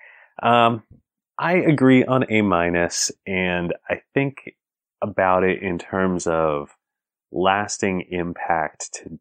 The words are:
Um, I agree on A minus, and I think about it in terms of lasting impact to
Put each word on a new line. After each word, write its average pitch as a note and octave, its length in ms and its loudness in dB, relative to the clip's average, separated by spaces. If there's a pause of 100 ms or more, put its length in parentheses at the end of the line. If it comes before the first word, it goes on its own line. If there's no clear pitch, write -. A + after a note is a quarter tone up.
(440)
Um, A#2 400 4 (560)
I E3 140 -2
agree C3 520 4
on C3 240 0
A A2 140 2
minus, F2 680 0 (140)
and F2+ 480 -2 (160)
I - 140 -6 (100)
think C#3 400 -4 (480)
about F#2+ 420 2
it F#2 200 0
in F2+ 160 -4
terms F#2 480 -2
of D#2 420 -2 (600)
lasting F#2+ 800 -2
impact E2+ 800 -6
to - 280 -16